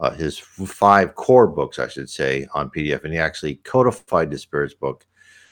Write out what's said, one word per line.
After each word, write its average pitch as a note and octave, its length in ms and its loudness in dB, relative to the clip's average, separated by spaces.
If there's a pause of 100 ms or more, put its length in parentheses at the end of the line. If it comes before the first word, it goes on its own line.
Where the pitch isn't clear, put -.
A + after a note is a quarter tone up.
uh, C#2+ 100 0
his D#2 300 -6
f-, - 280 -12
five G2+ 460 4
core B2+ 320 6
books, D2 320 -4
I B1+ 80 -4
should C2+ 240 -14
say, C2+ 420 -4
on C#2+ 180 -6
P D#2+ 120 -6
D D2 120 -2
F. C2 100 -6
And D#2 80 -10
he E2 80 -2
actually D#2 360 -6
codified A2 760 0
the C#2+ 60 -6
Spirits C#2+ 360 -6
book, - 320 -10 (460)